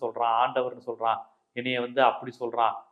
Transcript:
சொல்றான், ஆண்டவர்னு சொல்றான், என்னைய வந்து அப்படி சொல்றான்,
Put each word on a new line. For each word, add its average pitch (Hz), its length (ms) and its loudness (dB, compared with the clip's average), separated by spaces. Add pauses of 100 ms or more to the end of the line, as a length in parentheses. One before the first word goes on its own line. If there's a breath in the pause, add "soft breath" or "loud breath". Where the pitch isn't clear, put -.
சொல்றான், 117 320 0 (120)
ஆண்டவர்னு 127 400 -2
சொல்றான், 113 320 -2 (340)
என்னைய 123 300 -4
வந்து 123 200 0
அப்படி 123 380 2
சொல்றான், 117 340 0 (180)